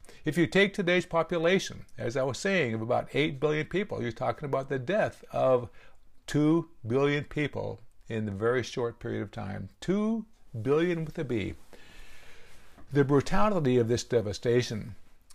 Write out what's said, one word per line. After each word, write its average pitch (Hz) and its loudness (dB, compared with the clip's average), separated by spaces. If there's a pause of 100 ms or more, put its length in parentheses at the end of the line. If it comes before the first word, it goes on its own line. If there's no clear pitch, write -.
(260)
If 156 -2
you 170 6
take 196 4
today's 180 2
population, 170 0 (120)
as 120 -2
I 131 2
was 135 -2
saying, 175 0
of 110 -2
about 113 0
eight 139 0
billion 151 0
people, 196 -4
you're 120 -4
talking 123 -4
about 135 -2
the 139 -2
death 139 0
of 127 4 (580)
two 156 2 (160)
billion 139 2
people 104 -4 (280)
in 110 -2
the 104 -4
very 117 2
short 117 -4
period 110 -4
of 104 -8
time. 98 -8 (100)
Two 214 0 (360)
billion 160 2
with - -10
a 165 -4
B. 110 -2 (1400)
The 139 4
brutality 147 4
of 117 4
this 117 2
devastation. 117 0 (400)